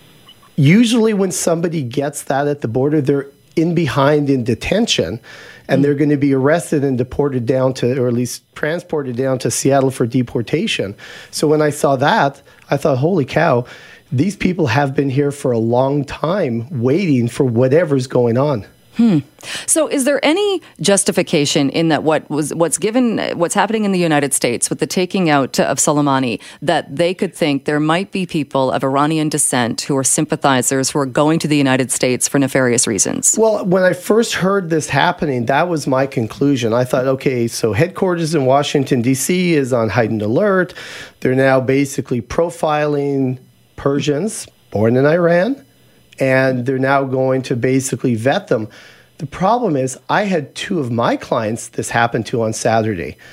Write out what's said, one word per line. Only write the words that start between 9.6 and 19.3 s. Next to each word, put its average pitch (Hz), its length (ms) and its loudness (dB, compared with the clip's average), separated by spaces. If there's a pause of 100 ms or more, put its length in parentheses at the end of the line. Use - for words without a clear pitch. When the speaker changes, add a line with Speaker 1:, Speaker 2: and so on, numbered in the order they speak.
Speaker 1:
for 127 160 -2
deportation. 123 880 -2 (380)
So - 160 0
when 151 120 4
I 151 100 2
saw 143 260 0
that, 143 440 2 (300)
I 147 60 0
thought, 139 220 0
"Holy 156 260 0
cow, 127 400 0 (480)
these 156 220 0
people 175 340 0
have 135 260 0
been 139 160 0
here 143 200 0
for 139 220 -4
a 117 60 0
long 131 460 0
time 143 640 -4
waiting 135 580 0
for 143 160 0
whatever's 131 640 2
going 120 280 2
on." 131 280 0 (320)
Speaker 2:
Hmm. 220 220 4 (480)